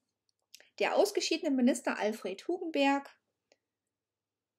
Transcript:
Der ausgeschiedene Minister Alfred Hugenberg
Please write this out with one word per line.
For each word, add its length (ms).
Der 160
ausgeschiedene 540
Minister 480
Alfred 480
Hugenberg 640